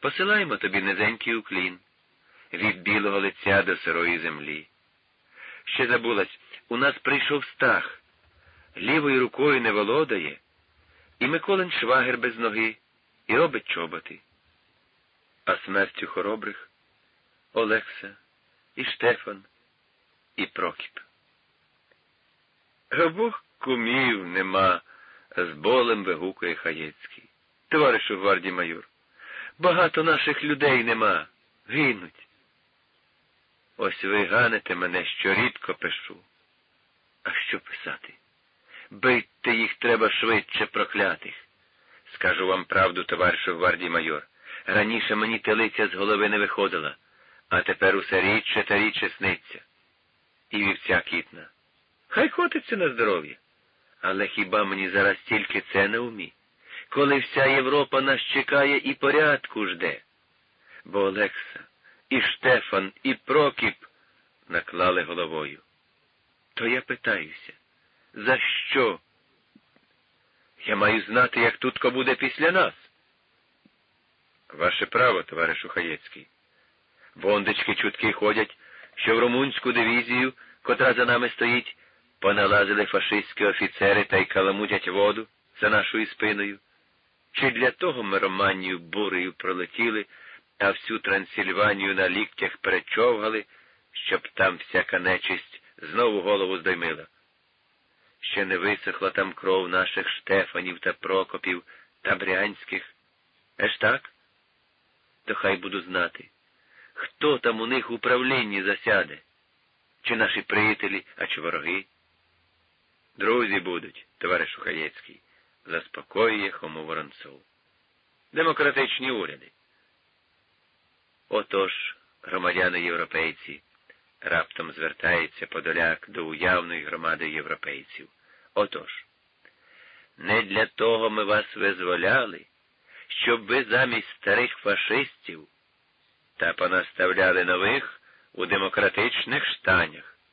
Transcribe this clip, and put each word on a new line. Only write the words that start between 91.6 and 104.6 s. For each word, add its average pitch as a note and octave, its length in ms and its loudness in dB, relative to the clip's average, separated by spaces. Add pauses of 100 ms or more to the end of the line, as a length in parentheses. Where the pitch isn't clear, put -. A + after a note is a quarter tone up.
на F#2+ 140 2
ліктях - 480 -2
перечовгали, A2 880 0 (480)
щоб - 420 -4
там F#2+ 220 2
всяка F2+ 420 -2
нечисть F2+ 640 -2 (140)
знову G#2 440 0
голову F#2+ 380 2
здоймила? E2 480 -2 (1120)
Ще - 240 -4
не F#2+ 120 -2
висохла F#2+ 540 -2
там F#2+ 220 -2
кров F#2 360 0
наших F#2 400 0
Штефанів F2+ 720 -2
та F2+ 140 -2
Прокопів F#2 720 -4 (400)
та G#2 120 0
Брянських. F#2+ 800 -4 (640)
Еж G#2 180 0
так? A#2+ 320 0 (1120)